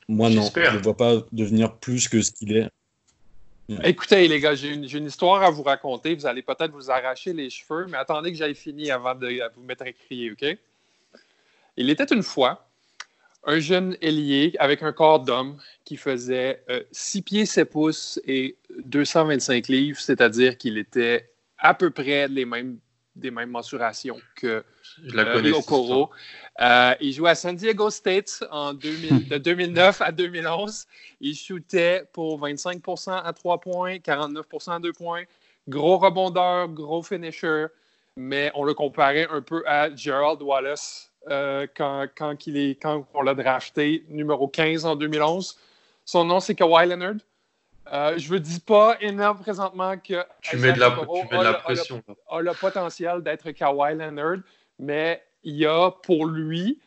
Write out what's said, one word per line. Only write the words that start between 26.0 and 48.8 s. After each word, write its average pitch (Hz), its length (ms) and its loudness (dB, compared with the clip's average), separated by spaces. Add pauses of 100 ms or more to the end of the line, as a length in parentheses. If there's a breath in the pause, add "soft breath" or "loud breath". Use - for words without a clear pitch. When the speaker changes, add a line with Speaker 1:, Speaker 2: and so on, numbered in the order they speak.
Speaker 3:
Euh, 123 380 6
il 139 140 -2
jouait 160 160 2
à 160 60 6
San 180 200 -6
Diego 208 340 0
State - 600 -2
en 147 220 -6
deux 151 240 -8
mille, 151 300 2
Speaker 4:
<laughs> - 20 -8
Speaker 3:
de 147 80 -2
deux 165 160 0
mille 175 180 -2
neuf 185 300 6
à 170 100 0
deux 175 160 -2
mille 165 200 -6
onze. 202 380 -6 (360 soft breath)
Il 143 120 -4
shootait 175 800 0
pour 160 260 -6
vingt-cinq 147 440 -6
pour 175 180 -8
cent 185 160 -6
à 170 160 -6
trois 175 300 -2
points, 180 380 -4
quarante-neuf 151 480 -4
pour 156 140 -12
cent 175 120 -8
à 170 80 -4
deux 170 100 -4
points. 170 320 -8 (460)
Gros 147 280 4
rebondeur, 180 680 2
gros 156 340 -6
finisher, 165 640 -4 (500)
mais 139 380 -2
on 143 100 -2
le 147 80 2
comparait 147 580 2
un 147 100 -4
peu 160 240 -6
à 147 300 0
Gerald 143 460 0
Wallace 139 680 -4 (220)
euh, 139 460 -4
quand, 139 300 -4 (120)
quand 147 300 -8
il 143 100 -6
est, 143 240 0
quand 151 320 -4
on 143 80 -2
l'a 135 140 2
drafté 139 760 0
numéro 147 380 -2
quinze 160 380 0
en 160 100 0
deux 147 120 -4
mille 151 160 -2
onze. 175 340 -2 (480)
Son 175 200 2
nom, 175 140 2
c'est 185 160 -2
Kawhi 170 320 6
Leonard. 180 280 -4 (760)
Euh, 147 260 0
je 151 140 -8
me 190 80 2
dis 170 200 -8
pas 220 420 6